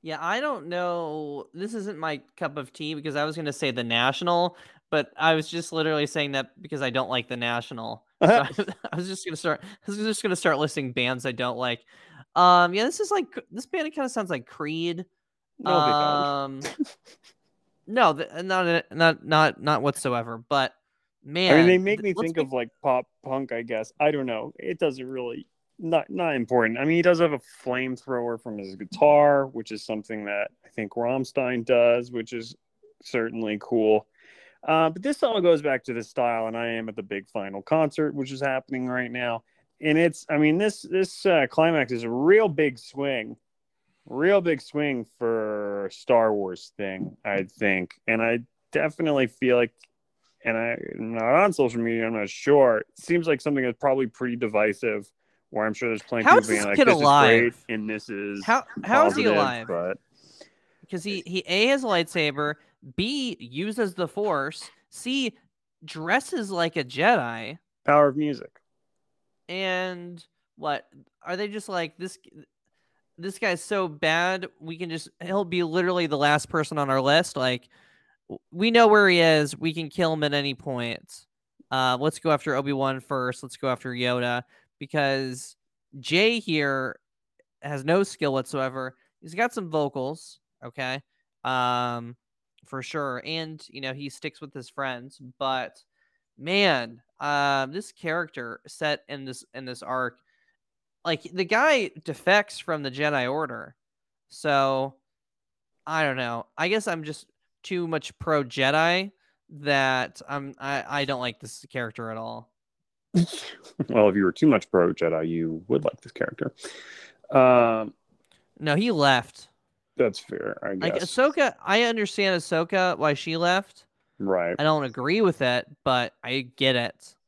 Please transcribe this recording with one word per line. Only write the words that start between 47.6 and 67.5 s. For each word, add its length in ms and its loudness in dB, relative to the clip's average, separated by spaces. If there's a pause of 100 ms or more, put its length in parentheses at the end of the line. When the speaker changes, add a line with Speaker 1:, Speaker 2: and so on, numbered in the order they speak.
Speaker 2:
And 160 0
I 180 0 (300)
definitely 560 0
feel 300 2
like, 160 2 (720)
and 140 0
I, 180 -2 (220)
I'm 160 -6
not 100 -2
on 300 4
social 260 0
media, 260 -2
I'm 80 -2
not 140 -4
sure. 520 4
It 60 -12 (120)
seems 280 -2
like 140 0
something 240 -2
that's 140 -4
probably 280 0
pretty 300 -6
divisive, 720 -2 (400)
where 160 -2
I'm 80 -2
sure 140 -4
there's 140 -2
plenty 220 -2
Speaker 1:
How 140 8
Speaker 2:
of 60 4
Speaker 1:
is 40 -4
Speaker 2:
people 60 2
being 60 0
Speaker 1:
this 60 -2
Speaker 2:
like, 100 0
Speaker 1:
kid 120 6
Speaker 2:
"This 80 6
is 60 2
Speaker 1:
alive? 380 8 (260)
Speaker 2:
great," 80 -6
and 140 -6
this 220 -8
is 340 -6
Speaker 1:
How, 200 2 (200)
how 220 6
is 100 0
he 80 0
Speaker 2:
positive, 120 4
Speaker 1:
alive? 320 0
Speaker 2:
but 300 -4 (920)
Speaker 1:
'Cause 140 -6
he, 220 -4
he 200 -4
A, 220 2
has 140 2
a 40 -4
lightsaber, 680 0 (420)
B, 440 -4
uses 540 -4
the 120 -2
Force, 640 -4 (220)
C, 440 -4 (500)
dresses 640 -2
like 260 0
a 80 -2
Jedi. 720 0 (280)